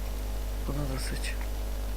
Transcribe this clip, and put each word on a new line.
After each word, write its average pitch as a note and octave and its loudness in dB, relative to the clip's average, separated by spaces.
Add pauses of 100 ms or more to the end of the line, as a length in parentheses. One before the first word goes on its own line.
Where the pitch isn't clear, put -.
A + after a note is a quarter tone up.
(680)
Buna C#3+ 2
da C3+ 2
sıç. - 0 (680)